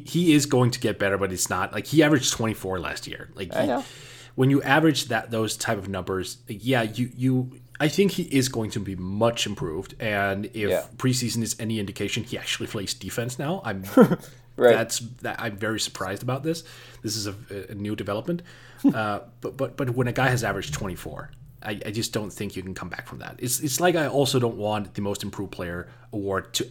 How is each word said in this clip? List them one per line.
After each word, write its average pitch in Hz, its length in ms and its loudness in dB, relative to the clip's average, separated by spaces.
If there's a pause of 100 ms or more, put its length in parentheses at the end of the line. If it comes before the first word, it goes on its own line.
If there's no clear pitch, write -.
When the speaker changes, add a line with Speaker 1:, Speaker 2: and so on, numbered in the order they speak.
Speaker 1:
he 170 280 4
is 147 120 6
going 123 260 6
to - 80 -6
get 107 180 0
better, 98 180 2
but 95 160 0
it's - 160 -2
not. 95 240 -2
Like, - 140 -4
he 156 160 6
averaged 147 300 6
twenty-four 95 480 -2
last 73 260 -8
year. - 300 -12
Like, 90 180 -8
Speaker 2:
I - 80 0
Speaker 1:
he, - 60 2
Speaker 2:
know. 262 160 0 (500)
Speaker 1:
when 131 160 4
you 139 120 6
average 147 440 4
that, 113 240 -2
those 110 260 0
type 113 220 -2
of 98 100 -8
numbers, 92 500 -4 (100)
yeah, 117 340 0
you, 120 320 -2
you, 127 460 0 (180)
I 151 80 2
think 190 260 4
he - 120 -2
is 131 240 2
going 110 220 -2
to 107 100 -4
be 95 160 -6
much 104 500 0
improved. 95 540 -6
And 101 460 0
if - 80 -12 (160)
Speaker 2:
Yeah. 87 120 2 (140)
Speaker 1:
preseason 123 480 0
is 101 160 -4
any 110 180 -2
indication, 101 460 -4
he - 140 -8
actually - 280 -6
plays 98 260 -6
defense 117 460 -6
now. 160 260 -2
I'm 98 240 -4
Speaker 2:
<laughs> - 60 -10 (640)
Right. 120 160 8
Speaker 1:
that's 113 280 2 (220)
that, 117 180 -6
I'm 107 160 -4
very 107 240 -2
surprised 95 420 -4
about 127 220 -4
this. 165 180 -2 (400)
This 107 140 -4
is 104 100 -4
a, 98 80 -4 (340)
a 110 80 -12
new 104 180 -4
development. 110 520 -4
Speaker 2:
<laughs> - 60 -20 (320)
Speaker 1:
Uh, 107 360 2 (200)
but, - 160 -8
but, 131 220 -4
but 127 160 0
when 123 140 2
a 113 40 -4
guy 131 160 4
has 123 160 2
averaged 98 300 -2
twenty-four, 82 560 -8 (340)
I, 107 220 -6
I 110 40 -4
just 107 220 -4
don't 104 200 -4
think 101 240 -6
you 95 60 -6
can 92 120 -8
come 90 140 -8
back - 180 -10
from - 140 -14
that. - 180 -14
It's, - 220 -2
it's 151 200 -2
like 175 160 6
I 151 100 2
also 135 320 4
don't 117 180 2
want 104 380 -2
the 101 80 -4
most 101 200 -2
improved 101 300 -6
player 87 360 -8 (240)
award 98 420 -2
to - 160 0